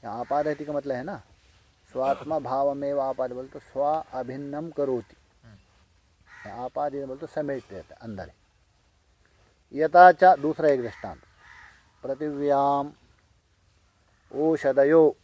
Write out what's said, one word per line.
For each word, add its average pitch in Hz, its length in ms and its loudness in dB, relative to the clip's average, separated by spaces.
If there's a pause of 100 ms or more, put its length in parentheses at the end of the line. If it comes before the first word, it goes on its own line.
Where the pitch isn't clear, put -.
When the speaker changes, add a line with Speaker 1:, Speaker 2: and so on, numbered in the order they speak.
Speaker 1:
यहाँ 113 160 -10
आपादयति 147 460 -4
का 147 80 -10
मतलब 139 220 -6
है 123 80 -8
ना, 165 200 -12 (680)
स्वात्म 139 480 -4
भावमेव 139 640 -4
आपादय 131 320 -6
बोलते 131 260 -14
स्व 147 440 -4 (100)
अभिन्नम 139 560 -10
करोति, 135 460 -4 (320)
Speaker 2:
हम्म। - 1120 -20
Speaker 1:
आपादय 139 440 -8
बोलते 139 220 -12
समेट 143 440 -8
लेते 92 220 -16
अंदर। 98 380 -14 (1400)
यथा 175 380 8
च, - 120 2
दूसरा 156 460 4
एक 135 120 2
दृष्टांत, 107 400 -12 (840)
पृथिव्याम 143 880 0 (1400)
औषधयो, 147 880 4